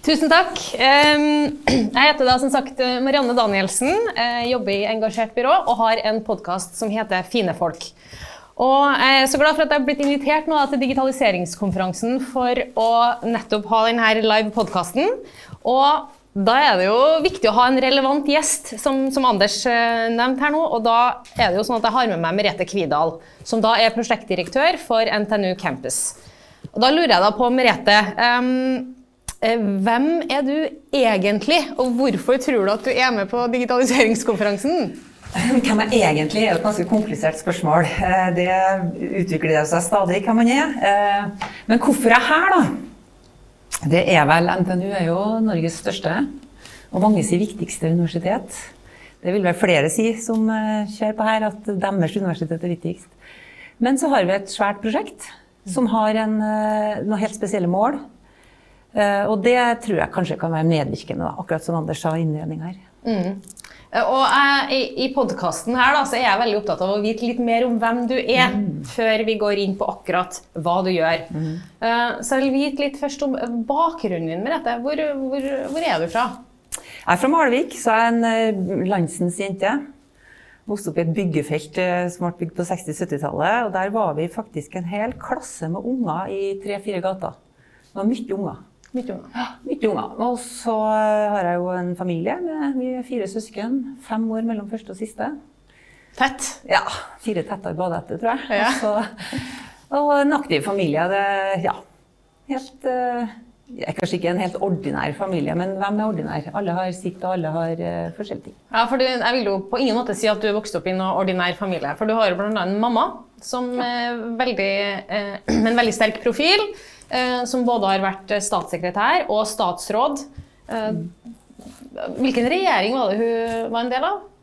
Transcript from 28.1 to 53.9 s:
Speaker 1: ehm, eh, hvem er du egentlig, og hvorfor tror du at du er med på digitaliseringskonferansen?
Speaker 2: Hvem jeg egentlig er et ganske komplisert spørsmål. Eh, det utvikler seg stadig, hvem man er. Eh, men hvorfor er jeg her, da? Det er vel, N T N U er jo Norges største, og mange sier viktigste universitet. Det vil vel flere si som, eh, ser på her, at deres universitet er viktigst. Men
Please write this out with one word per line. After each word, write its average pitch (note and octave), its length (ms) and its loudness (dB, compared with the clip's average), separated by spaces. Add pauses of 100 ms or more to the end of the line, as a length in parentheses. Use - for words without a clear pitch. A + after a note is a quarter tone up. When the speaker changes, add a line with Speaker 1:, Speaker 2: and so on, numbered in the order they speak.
Speaker 1:
ehm, B3 400 2 (840)
eh, A3+ 200 0
hvem A3 500 2 (220)
er C4+ 160 0
du C#4 100 0 (360)
egentlig, G#3+ 800 2
og B3+ 260 0
hvorfor B3+ 400 2
tror A#3+ 320 2
du - 20 2
at A3 140 -2
du C4 80 0
er B3+ 180 2
med G3+ 160 -2
på A#3+ 220 0
digitaliseringskonferansen? A#3+ 1400 2 (380)
Speaker 2:
Hvem A3+ 500 2
jeg A3+ 240 4
egentlig D#3 400 2
er F3 140 2
et - 60 -2
ganske G#3 240 0
komplisert D#3+ 520 0
spørsmål. E3 480 2
Eh, F#3 480 2
det F3 120 2 (760)
utvikler D#3 440 2
seg E3+ 200 0
stadig, F#3+ 380 2
hvem A3+ 180 4
man A#3 100 6
er. D4 240 2
Eh, G3+ 760 0 (160)
men A#3 120 4
hvorfor C4+ 320 4
er A#3 60 8
jeg B3 100 4
her, F4+ 280 4
da? E4 60 6 (1200)
Det D#3+ 200 4 (100)
er D#3 160 6
vel, E3+ 240 4
N F3+ 160 2
T F#3 80 -2
N F3+ 80 0
U G3 80 -4
er F#3 160 -2
jo E3+ 120 0 (220)
Norges E3 400 -2
største, - 300 -4 (800)
og F3+ 100 0
mange G#3 240 4
sier F3 160 2
viktigste E3+ 480 -4
universitet. E3+ 680 0 (600)
Det F3+ 140 -2
vil G3+ 120 2
vel F3 120 2
flere D#3+ 320 4
si A3+ 300 2
som, A3 300 -2
eh, G#3+ 420 -2
ser G#3+ 240 -2
på A3 100 -4
her, A3 220 2
at G#3 180 -8
deres G3 520 0
universitet E3 460 -4
er F3 120 -2
viktigst. E3+ 320 -8 (720)
Men C4 180 2